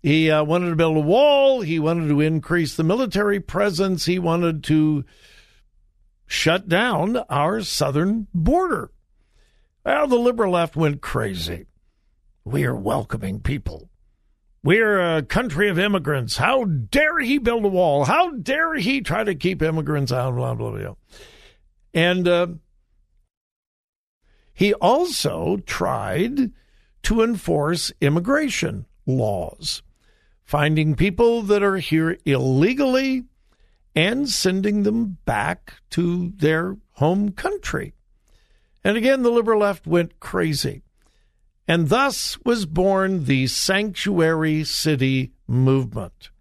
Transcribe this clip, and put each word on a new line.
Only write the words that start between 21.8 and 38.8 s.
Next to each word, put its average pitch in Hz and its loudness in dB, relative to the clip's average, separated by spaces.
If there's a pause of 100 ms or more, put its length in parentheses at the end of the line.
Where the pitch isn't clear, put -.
And, 175 0
uh, 175 2 (2000)
he 202 2
also 202 0
tried 180 -2 (500)
to 220 2
enforce 170 -2
immigration 175 0 (180)
laws, 104 -4 (600)
finding 151 0
people 226 2
that 202 2
are 196 0
here 160 0
illegally 254 2 (720)
and 233 0
sending 202 0
them 208 -2
back 131 -4 (160)
to 175 -2
their 165 0 (160)
home 196 0
country. - -8 (880)